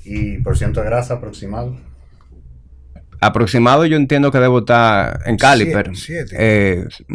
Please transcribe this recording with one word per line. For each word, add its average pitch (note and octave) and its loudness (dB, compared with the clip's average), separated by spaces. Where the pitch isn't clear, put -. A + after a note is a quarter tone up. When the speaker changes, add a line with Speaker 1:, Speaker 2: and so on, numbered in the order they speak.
Speaker 1:
¿Y G#2 -6
por - -2
ciento G#2+ -2
de G#2+ -4
grasa A#2+ -4
aproximado? A2 -12
Speaker 2:
Aproximado A#2+ 2
yo D#3+ 0
entiendo C#3+ 2
que C3+ 0
debo B2+ 4
estar A2 2
en A2+ -2
Cali, C3+ 4
Speaker 3:
Siete, E2+ -2
Speaker 2:
pero, F#2 -10
Speaker 3:
siete. D#3 -12
Speaker 2:
eh, G2+ 2